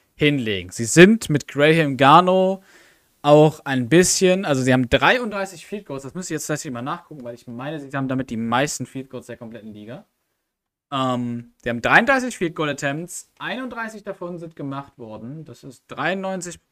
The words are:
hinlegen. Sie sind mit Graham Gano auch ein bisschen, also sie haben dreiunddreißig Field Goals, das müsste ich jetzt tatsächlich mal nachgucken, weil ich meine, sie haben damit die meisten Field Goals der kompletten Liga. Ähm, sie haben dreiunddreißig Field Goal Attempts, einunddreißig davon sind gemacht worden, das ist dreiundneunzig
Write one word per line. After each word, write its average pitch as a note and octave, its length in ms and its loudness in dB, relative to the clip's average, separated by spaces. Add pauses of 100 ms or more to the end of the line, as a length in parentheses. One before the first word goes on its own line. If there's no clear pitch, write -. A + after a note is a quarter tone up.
(140)
hinlegen. A2 560 0
Sie A#2 140 -6
sind F#3 440 6
mit D3 200 0
Graham D3 480 2
Gano F#3 680 6 (580)
auch D3+ 440 6
ein B2+ 240 -2
bisschen, F#3 560 2
also C3+ 180 0
sie B2+ 100 2
haben B2+ 160 2
dreiunddreißig G3 800 0
Field G3+ 200 -12
Goals, C3+ 180 -12
das B2+ 100 -14
müsste F3+ 180 -10
ich D#3 40 -4
jetzt - 100 -8
tatsächlich D3+ 260 -6
mal A#2+ 100 -8
nachgucken, C#3+ 420 -12
weil A#2+ 100 -14
ich - 120 -20
meine, C3+ 340 -10
sie C#3 140 -12
haben C3+ 140 -4
damit C3 220 -4
die A#2 60 -6
meisten A#2+ 500 -2
Field C3 240 -14
Goals A#2 160 -16
der A#2 100 -14
kompletten A2 380 -18
Liga. A2+ 320 -18 (840)
Ähm, B2 600 -4 (100)
sie B2 60 -6
haben A#2 140 -4
dreiunddreißig A#3 560 4
Field E3 160 -4
Goal D3+ 160 -2
Attempts, D3 580 -8 (100)
einunddreißig A3 680 -10
davon F3+ 340 -12
sind E3 160 -16
gemacht C#3 420 -12
worden, A#2 480 -16
das - 200 -20
ist C3 240 -20
dreiundneunzig F3+ 720 -6 (120)